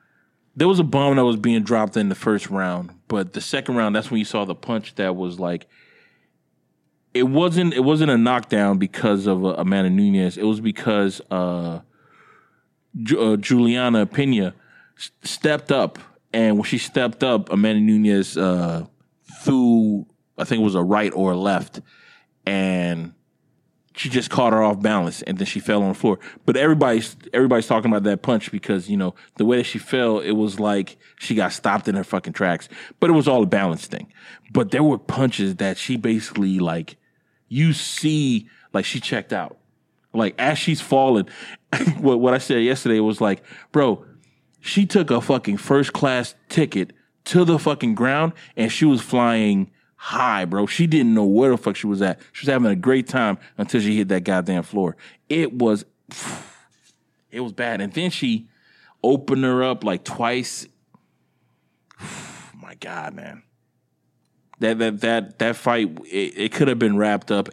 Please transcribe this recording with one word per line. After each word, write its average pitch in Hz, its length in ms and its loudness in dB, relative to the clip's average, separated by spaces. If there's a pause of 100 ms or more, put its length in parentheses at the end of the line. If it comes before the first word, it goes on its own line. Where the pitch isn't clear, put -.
(560)
There 160 120 2
was 185 120 4
a 175 40 4
bomb 139 320 2
that 127 100 4
was 117 120 2
being 113 260 2
dropped 107 340 0
in 104 120 0
the 95 60 -2
first 104 360 -2
round, 90 400 -4 (160)
but 95 260 -4
the - 80 -8
second 135 340 -4
round, 107 200 0
that's 107 160 -4
when 113 80 0
you 104 60 -2
saw 104 200 -4
the 92 80 -6
punch 110 420 -8
that 95 200 -2
was 90 240 -8
like, 87 260 -6 (1500)
it 123 80 4
wasn't, 170 500 2
it 127 60 2
wasn't 151 320 4
a 120 80 4
knockdown 113 580 2
because 98 480 0
of, 95 180 2
uh, 92 140 0
Amanda 95 320 2
Nunes. 95 480 2
It 98 80 -4
was 107 160 0
because, 104 580 -2 (120)
uh, 87 480 -4 (1200)
Ju-, 110 180 0 (140)
uh, 107 40 2
Juliana 120 680 2
Pena 117 480 0 (420)
s-, - 140 -16 (140)
stepped 151 480 -2
up, 113 260 0 (340)
and 110 260 2
when 104 80 0
she 127 140 -2
stepped 123 440 -2
up, 113 280 0
Amanda 107 300 2
Nunes, 107 560 2
uh, 85 480 -2 (580)
threw, 117 600 2 (320)
I 82 60 -6
think 110 180 -2
it - 20 4
was 98 120 2
a 87 80 2
right 101 320 2
or 95 160 0
a 90 60 0
left, 95 440 -4 (680)
and 90 640 -2 (840)
she - 140 -8
just 123 220 -2
caught 120 220 2
her 110 100 4
off 104 180 0
balance, 101 400 -2
and 95 160 -6
then 95 80 -4
she - 140 -8
fell 104 240 0
on 98 60 0
the 95 40 -2
floor. 104 240 0 (300)
But 123 100 2
everybody's, 139 580 2 (160)
everybody's 123 360 2
talking 113 240 2
about 104 120 2
that 101 200 0
punch 117 280 -2
because, 98 380 -4
you 101 80 0
know, 92 160 -2 (220)
the 104 100 0
way 123 120 4
that 117 80 0
she - 120 -8
fell, 117 400 0
it 82 140 -4
was 107 280 -2
like 101 380 -2 (220)
she - 160 -4
got 95 180 0
stopped 101 340 -2
in 107 60 0
her 95 100 -2
fucking 90 300 -6
tracks. 87 340 -2 (320)
But 170 120 4
it - 20 6
was 147 140 4
all 127 160 4
a - 20 4
balance 92 400 -2
thing. - 260 -12 (400)
But 104 200 0
there 139 100 0
were 147 160 4
punches 104 600 -2
that 95 200 -4
she - 200 -4
basically, 107 600 -2
like, 82 400 -4 (520)
you 151 240 2
see, 143 760 -2 (240)
like, 98 120 -2
she - 140 -6
checked 117 320 -6
out. - 260 -8 (540)
Like, 110 280 0
as 147 180 0
she's 156 240 -2
falling, 135 460 2 (360)
<laughs> - 360 -2
what, 131 200 4
what 123 140 4
I 127 60 0
said 123 240 0
yesterday 120 360 0
was 107 220 0
like, 98 220 0 (280)
bro, 131 320 2 (560)
she - 280 0
took 160 240 2
a 120 100 2
fucking 110 360 0
first 139 360 2
class 127 400 -2 (160)
ticket 101 440 -2 (320)
to 180 200 4
the 165 140 2
fucking 135 340 0
ground, 139 400 0 (240)
and 113 140 0
she - 140 2
was 131 160 6
flying 110 680 2 (280)
high, 110 480 -2
bro. 98 200 -2
She 170 220 0
didn't 139 260 4
know 107 120 4
where 120 260 4
the 120 60 2
fuck 104 180 -4
she - 120 -6
was 101 140 -2
at. 95 180 -2 (120)
She - 140 -16
was 139 60 2
having 123 200 2
a 98 40 2
great 123 320 2
time 110 300 -2 (200)
until 107 240 -2
she 107 160 0
hit 104 120 0
that 92 140 0
goddamn 92 400 -2
floor. 92 320 -4 (340)
It 151 240 -2
was, 113 320 0 (240)
<sighs> - 60 -18 (1160)
it 113 100 -12
was 120 120 -8
bad. 117 280 -4
And 101 120 -6
then 175 160 -2
she 113 380 -2 (560)
opened 135 400 2
her 127 200 2
up, 127 200 -2
like, 92 200 -2
twice. 123 640 -6 (1300)
<sighs> - 640 -18
My - 140 -20
God, - 380 -12
man. - 300 -18 (1160)
That, 113 200 0
that, 110 220 -2
that, 113 380 -4
that 113 160 -2
fight, 113 500 -2
it, 90 320 -6
it 104 160 -4
could 143 160 2
have 120 100 0
been 107 160 2
wrapped 104 360 0
up 101 220 0